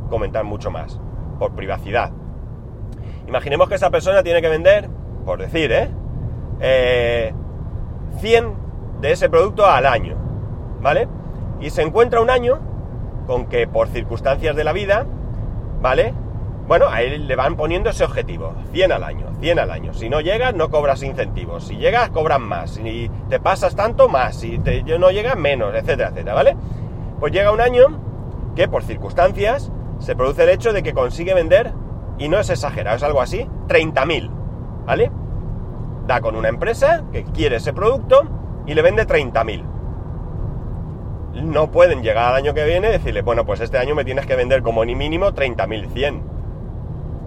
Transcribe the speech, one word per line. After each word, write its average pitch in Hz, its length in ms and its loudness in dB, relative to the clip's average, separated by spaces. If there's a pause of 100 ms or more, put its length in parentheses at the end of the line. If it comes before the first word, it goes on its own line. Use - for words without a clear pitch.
comentar 104 340 -2
mucho 101 280 -6
más, 80 280 -8 (400)
por 101 140 -2
privacidad. 98 580 -2 (1160)
Imaginemos 147 420 0
que 202 60 -4
esa 180 140 0
persona 180 340 0
tiene 170 180 0
que 160 80 2
vender, 185 400 2 (360)
por 180 140 -4
decir, 156 320 -2
¿eh? 156 180 2 (680)
Eh, 123 760 2 (840)
cien 226 340 2 (460)
de 139 140 2
ese 170 160 2
producto 196 360 4
al 139 200 6
año, 127 300 2 (640)
¿vale? 160 260 2 (540)
Y 143 80 -6
se 165 120 0
encuentra 226 380 4
un 226 100 4
año 254 300 2 (640)
con 123 200 -2
que 117 220 0
por 113 200 0
circunstancias 127 680 -2
de 151 100 0
la 156 80 0
vida, 196 320 0 (760)
¿vale? 151 320 4 (540)
Bueno, 170 220 6
a 113 120 0
él 143 260 -2
le 127 100 0
van 127 180 2
poniendo 175 340 0
ese 185 140 0
objetivo, 95 500 -2 (200)
cien 175 180 4
al 95 140 0
año, 80 220 -6 (120)
cien 156 200 2
al 95 120 0
año. 80 220 -6
Si 117 160 -6
no 147 100 0
llegas, 220 340 0
no 156 160 0
cobras 147 340 2
incentivos. 85 640 -6
Si 101 120 -8
llegas, 202 320 2
cobras 156 320 2
más. 87 300 -6
Si 113 380 -6 (200)
te - 100 2
pasas 185 380 0
tanto, 226 320 6
más. 127 260 2
Si 117 240 -4
te, 131 240 0
no 175 280 4
llegas, 214 260 0
menos, 131 360 0
etcétera, 113 360 0
etcétera, 90 240 -4
¿vale? 190 240 4 (640)
Pues 147 120 0
llega 202 200 4
un 220 100 2
año 247 380 6 (560)
que, 180 120 4
por 131 160 -2
circunstancias, 202 880 0 (280)
se 127 160 -4
produce 143 280 2
el 170 60 8
hecho 214 240 4
de 190 100 0
que 151 100 -2
consigue 139 400 0
vender, 180 380 4 (460)
y 143 100 -4
no 175 100 4
es 196 120 2
exagerado, 120 480 -2
es 143 60 -4
algo 143 180 4
así, 190 280 -2 (180)
treinta 160 380 4
mil, 127 240 -2 (560)
¿vale? 135 240 2 (960)
Da 123 160 2
con 113 140 -2
una 110 140 0
empresa 277 600 2
que - 120 -6
quiere 143 320 0
ese 139 180 -2
producto 254 500 4 (420)
y 147 80 -6
le 156 80 4
vende 190 240 6
treinta 120 380 2
mil. 107 200 -4 (1700)
No 151 380 0
pueden 165 320 6
llegar 113 260 4
al 127 60 4
año 139 180 0
que 151 120 0
viene 180 240 2
y - 20 4
decirle, 131 300 0
"Bueno, 117 240 2
pues 104 160 -2
este 117 160 0
año 139 180 0
me 147 80 2
tienes 131 220 -4
que 127 100 0
vender 127 280 2
como 113 200 2
ni 120 120 -2
mínimo 165 380 0
treinta 120 320 -2
mil 107 240 -4
cien", 135 320 -2 (1040)